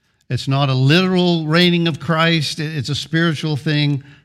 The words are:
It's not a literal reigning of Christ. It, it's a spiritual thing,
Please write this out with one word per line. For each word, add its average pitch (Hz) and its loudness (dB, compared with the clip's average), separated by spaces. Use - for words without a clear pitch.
It's 127 -6
not 139 0
a 131 0
literal 175 2
reigning 170 2
of 139 -6
Christ. 165 0
It, 156 -6
it's 127 -6
a 143 -4
spiritual 160 -2
thing, 147 -2